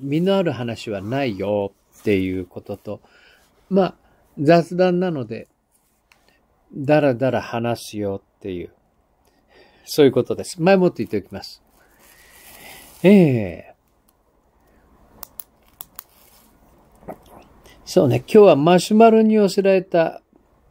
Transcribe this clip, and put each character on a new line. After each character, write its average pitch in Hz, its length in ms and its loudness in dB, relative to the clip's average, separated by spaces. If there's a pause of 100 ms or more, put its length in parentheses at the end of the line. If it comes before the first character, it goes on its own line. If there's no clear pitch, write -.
身 139 220 -4
の 196 160 0
あ 196 40 0
る 165 80 -2
話 120 380 -8
は 98 140 -8
な 127 220 -6
い 107 140 -6
よ 101 340 -4 (260)
っ - 60 -20
て 104 140 2
い 92 220 -4
う 90 60 -10
こ - 160 -20
と - 160 -14
と、 - 240 -16 (680)
ま 190 140 0
あ、 175 120 -4 (460)
雑 170 380 2
談 180 200 0
な 185 120 -4
の 139 160 -8
で、 110 200 -14 (1300)
だ 147 280 0
ら 139 120 2
だ 123 160 -2
ら 110 120 -2
話 117 480 -8
す 107 80 -12
よ 98 240 -6 (160)
っ - 20 -20
て 98 100 -12
い 87 140 -10
う、 - 80 -18 (1120)
そ - 200 2
う - 20 6
い - 20 4
う 120 40 2
こ - 120 0
と - 120 -8
で 95 80 -12
す。 - 180 -12
前 190 160 4
も 180 80 2
っ 170 40 0
て - 140 -8
言 - 20 -8
っ - 40 -20
て 107 80 -4
お - 20 -4
き - 140 -14
ま 95 80 -14
す。 - 200 -20 (1400)
え 135 720 2 (3250)
ー。 - 80 -16 (680)
そ 175 220 0
う - 20 0
ね、 123 120 0
今 208 240 4
日 - 20 8
は 160 100 6
マ 165 220 4
シ 175 160 -2
ュ - 20 2
マ 226 140 8
ロ 220 100 4
に 220 140 2
寄 208 160 2
せ 196 100 -2
ら 190 140 2
れ 185 80 0
た、 170 400 -2 (480)